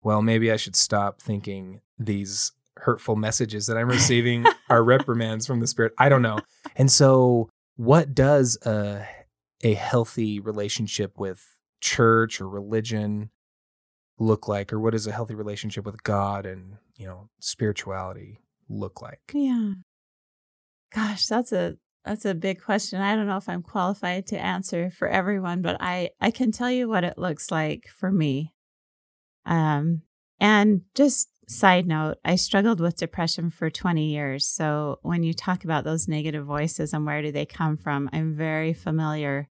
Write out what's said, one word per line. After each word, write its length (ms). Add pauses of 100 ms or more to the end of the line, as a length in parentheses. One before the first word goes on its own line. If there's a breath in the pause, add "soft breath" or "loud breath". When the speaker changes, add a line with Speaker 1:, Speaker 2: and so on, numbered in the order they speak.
Speaker 1:
Well, 200
maybe 280
I 60
should 200
stop 440
thinking 600 (160)
these 540 (240)
hurtful 400
messages 500
that 100
I'm 120
receiving 580 (100)
Speaker 2:
<laughs> 120
Speaker 1:
are 140
reprimands 640
from 140
the 60
Spirit. 320
I 100
don't 140
know. 160 (380 loud breath)
And 140
so 600 (260)
what 380
does 500
a, 420 (560 loud breath)
a 120
healthy 680
relationship 760
with 380 (240)
church 600
or 80
religion 840 (880)
look 300
like? 240
Or 80
what 120
does 140
a 60
healthy 220
relationship 500
with 180
God 440
and, 300 (200)
you 100
know, 220 (120)
spirituality 1000 (280)
look 340
like? 180 (120)
Speaker 2:
Yeah. 400 (1200)
Gosh, 320
that's 260
a, 240 (280)
that's 200
a 100
big 280
question. 380
I 140
don't 120
know 100
if 120
I'm 140
qualified 680
to 100
answer 520
for 180
everyone, 540
but 180
I, 300 (100)
I 100
can 220
tell 180
you 180
what 160
it 140
looks 320
like 380
for 220
me. 420 (920)
Um, 560 (360)
and 440 (120)
just 340 (240)
side 340
note, 380
I 120
struggled 440
with 160
depression 540
for 200
twenty 400
years. 360
So 560
when 200
you 100
talk 320
about 200
those 240
negative 380
voices 460
and 140
where 160
do 80
they 160
come 300
from, 360
I'm 220
very 380
familiar 840